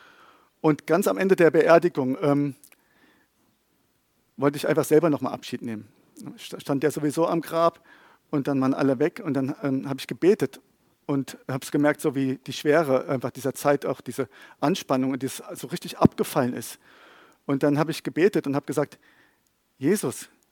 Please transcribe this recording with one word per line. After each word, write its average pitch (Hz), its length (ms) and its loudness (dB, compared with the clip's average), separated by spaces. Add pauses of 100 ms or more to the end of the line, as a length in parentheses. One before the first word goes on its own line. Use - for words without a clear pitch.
(600)
Und 156 260 2
ganz 185 220 2
am 190 100 0
Ende 190 200 2
der 165 120 8
Beerdigung, 156 720 4
ähm, 143 340 0 (1800)
wollte 147 220 0
ich - 100 -6
einfach 151 160 2
selber 156 260 4
nochmal 131 240 -2
Abschied - 280 -10
nehmen. 110 260 -10 (500)
St-, - 220 -16
stand 139 240 -2
der 147 80 2
sowieso 151 340 -2
am 170 160 0
Grab 165 400 0 (500)
und 147 160 -2
dann 139 120 0
waren 131 140 2
alle 135 260 0
weg 156 240 -2
und 151 100 -2
dann, 135 300 -2
ähm, 135 240 -2
habe 135 140 -6
ich - 60 -14
gebetet - 520 0 (460)
und 139 320 -4 (100)
habe 131 160 -6
es - 80 -14
gemerkt, 147 300 2
so 151 120 0
wie 135 320 -2
die 139 80 -10
Schwere 143 540 2
einfach 131 240 -4
dieser 131 220 -6
Zeit, 143 320 0
auch 143 160 -6
diese 123 260 -6 (320)
Anspannung 135 520 0
und 131 120 -6
dieses - 180 -8 (120)
so 135 140 -14
richtig 170 320 -10
abgefallen 127 540 0
ist. - 260 -12 (640)
Und 139 180 -2
dann 147 140 2
habe 151 140 -2
ich - 120 -10
gebetet 160 420 0
und 139 100 -2
habe 143 100 -4
gesagt, 143 340 -4 (800)
"Jesus, 151 500 -2 (240)